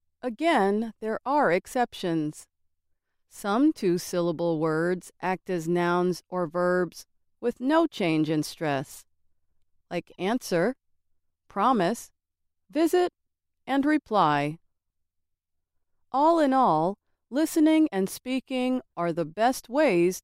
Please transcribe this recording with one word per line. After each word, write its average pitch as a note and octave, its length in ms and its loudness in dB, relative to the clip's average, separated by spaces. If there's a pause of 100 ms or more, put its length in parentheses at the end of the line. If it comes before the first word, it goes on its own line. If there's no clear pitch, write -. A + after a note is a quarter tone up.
(220)
Again, A3+ 800 0
there A3 240 -6
are C4 260 2
exceptions. E3+ 960 -4 (840)
Some B3 440 0
two-syllable E3+ 880 -2
words E3 520 -2 (100)
act F#3 280 -6
as F3 180 -4
nouns F3 640 0
or F3+ 180 -4
verbs F3+ 580 -2 (360)
with A#3 180 -4
no D#4 260 2
change D#3+ 440 0
in D#3 120 0
stress, - 640 -6 (880)
like F3 260 -8
answer, G3 580 -2 (720)
promise, G#3+ 600 0 (640)
visit, E4+ 400 2 (560)
and C4+ 180 0
reply. E3 720 2 (1500)
All D#4 280 4
in C#4 140 4
all, G3 440 2 (320)
listening D#4 600 2
and F#3+ 180 -2
speaking B3+ 720 -4 (140)
are E3+ 160 -2
the E3 140 -2
best G#3+ 440 -2
ways G3 540 2